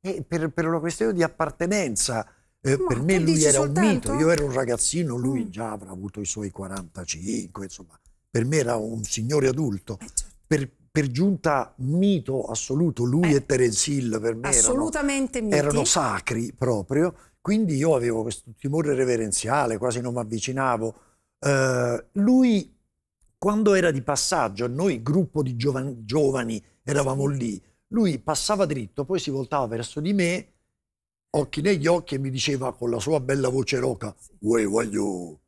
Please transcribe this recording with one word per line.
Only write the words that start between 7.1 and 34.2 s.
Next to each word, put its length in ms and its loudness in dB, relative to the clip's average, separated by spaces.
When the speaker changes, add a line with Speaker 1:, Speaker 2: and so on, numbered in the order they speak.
Speaker 1:
insomma, 340 -20
per 160 0
me 120 2
era 180 2
un 280 -4
signore 440 0
adulto. 540 -2
Speaker 2:
Eh, 60 -16
certo. 160 -6
Speaker 1:
Per, 240 0
per 200 0
giunta 640 0
mito 680 0
assoluto, 600 -2
lui 260 4
Speaker 2:
Eh, 40 6
Speaker 1:
e 100 2
Terence 460 2
Hill 280 -2
per 160 0
me 140 -4
erano, 80 4
Speaker 2:
assolutamente 840 0
miti. 140 0
Speaker 1:
erano 300 2
sacri 680 0
proprio, 600 0
quindi 340 2
io 200 4
avevo 280 0
questo 340 -8
timore 360 0
reverenziale, 840 0
quasi 240 -2
non 120 -4
mi 60 -4
avvicinavo. 760 -2
Eh, 760 2
lui, 640 4
quando 360 4
era 180 4
di 100 -2
passaggio, 680 0
noi 340 -2
gruppo 420 0
di 120 -4
giovan-, 500 -2
giovani 560 0
eravamo 480 0
Speaker 2:
Sì. 60 -4
Speaker 1:
lì, 260 -6
lui 280 2
passava 460 0
dritto, 400 -6
poi 140 -2
si 100 -6
voltava 380 -2
verso 320 -6
di 140 -2
me, 340 0
occhi 300 -2
negli 260 2
occhi, 280 0
e 40 -2
mi 100 -4
diceva 440 -2
con 160 -4
la 100 0
sua 200 0
bella 300 0
voce 300 0
roca, 340 -4